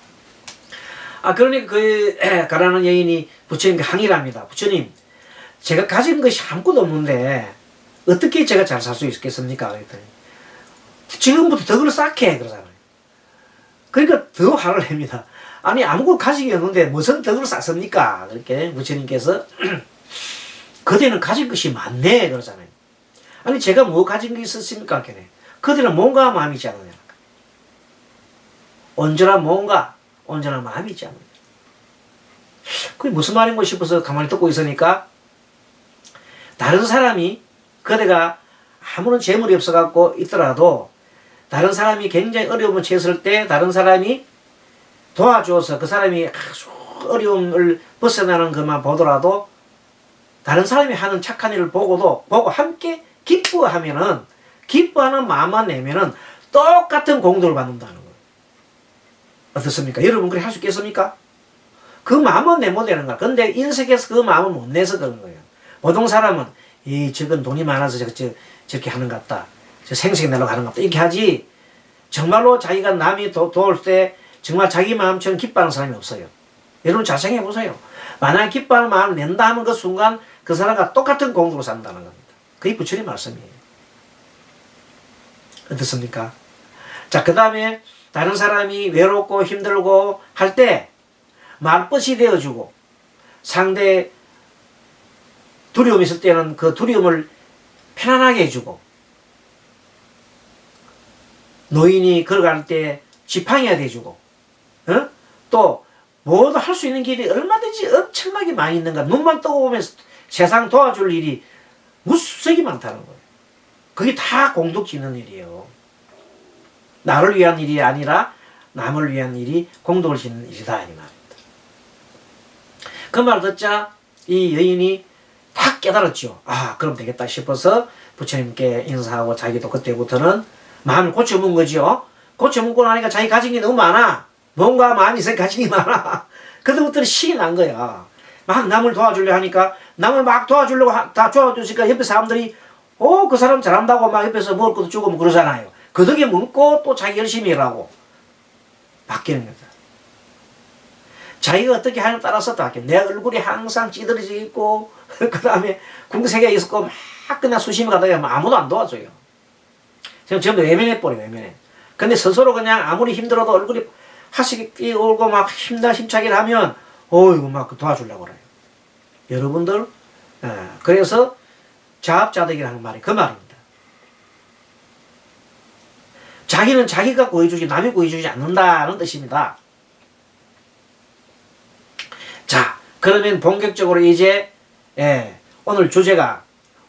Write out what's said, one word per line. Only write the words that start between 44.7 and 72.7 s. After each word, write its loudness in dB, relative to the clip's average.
도와줘서 2
그 -6
사람이 0
아주 -14
어려움을 0
벗어나는 0
것만 -4
보더라도 2
다른 2
사람이 2
하는 -4
착한 -6
일을 -4
보고도, 0
보고 2
함께 -6
기뻐하면은, 0
기뻐하는 2
마음만 0
내면은 -4
똑같은 4
공덕을 2
받는다는 -8
거예요. -20
어떻습니까? -4
여러분 2
그렇게 -4
할 -8
수 -14
있겠습니까? -4
그 2
마음은 4
내 0
못 -2
내는 -2
거야. -6
근데 0
인색해서 -2
그 6
마음을 2
못 -8
내서 -2
그런 -8
거예요. -20
보통 2
사람은 2
"이, -4
저건 -4
돈이 -6
많아서 -2
저, -8
저, -8
저렇게 -10
하는 -8
것 -12
같다. -8
저 -10
생색 0
내려고 0
하는 -4
것 -8
같다." -10
이렇게 0
하지 0
정말로 4
자기가 -2